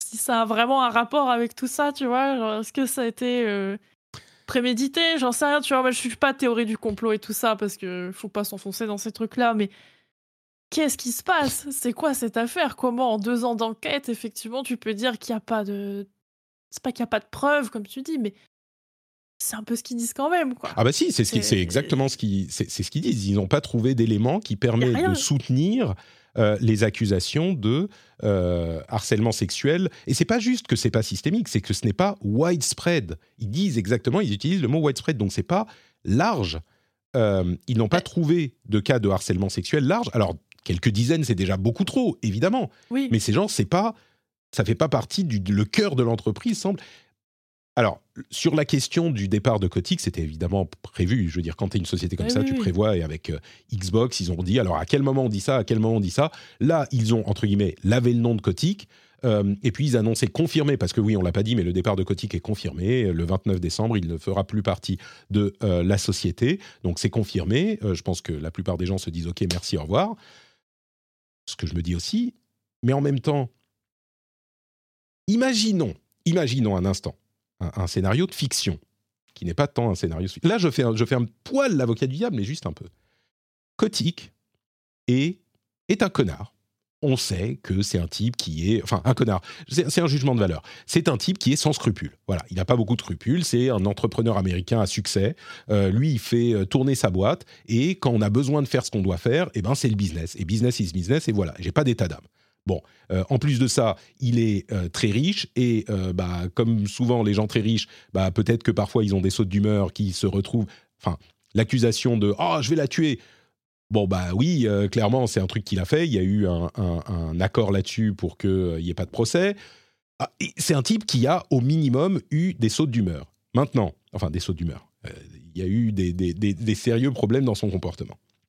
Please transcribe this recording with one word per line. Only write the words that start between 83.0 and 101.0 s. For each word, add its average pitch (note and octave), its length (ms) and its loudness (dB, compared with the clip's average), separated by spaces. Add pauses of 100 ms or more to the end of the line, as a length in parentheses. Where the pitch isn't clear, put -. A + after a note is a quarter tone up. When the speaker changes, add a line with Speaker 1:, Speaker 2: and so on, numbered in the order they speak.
Speaker 2:
Kotick - 540 -2 (760)
est, C#3 320 0 (480)
est G#3 160 2
un F#3+ 60 2
connard. - 440 -2 (480)
On C#3 140 4
sait G#2+ 480 -4
que F#2+ 180 0
c'est - 160 0
un E2 100 0
type A2+ 280 -2
qui E2+ 380 0
est, A2 100 2
enfin, G#2+ 220 0
un C3 80 4
connard. G#2+ 260 0 (300)
C'est, D#3 200 0
c'est F3 120 2
un E3+ 60 2
jugement C3+ 280 2
de A#2 60 2
valeur. F2 200 0 (240)
C'est - 220 0
un D3 80 2
type F#3 220 -2
qui C3 160 2
est - 20 4
sans C#3 160 2
scrupules. - 460 -2 (100)
Voilà, F2 220 -2
il F2+ 80 -6
n'a F#2+ 80 0
pas B2+ 100 6
beaucoup A2+ 220 2
de - 40 -10
scrupules. C#3 440 -2
C'est B2 240 2
un G2+ 160 2
entrepreneur G#2+ 520 0
américain F#2 440 0
à G2 40 4
succès. G2 520 0 (320)
Euh, G2+ 200 4
lui, B2+ 220 2
il A#2 80 0
fait, A#2+ 340 2
euh, G2 120 2
tourner C3 300 2
sa - 140 2
boîte. G2 360 2 (220)
Et C3 280 2
quand C#3 160 0
on A#2 80 2
a G#2 100 2
besoin C#3 320 2
de C3+ 60 -2
faire B2+ 180 -2
ce - 60 -8
qu'on G#2+ 100 0
doit F#2 160 0
faire, D3 360 0
eh A2 80 -4
ben, A2+ 140 0
c'est - 120 -2
le A2 80 2
business. E2+ 420 -4
Et G2 60 -6
business A2+ 380 0
is F2 100 -2
business. F#2 380 0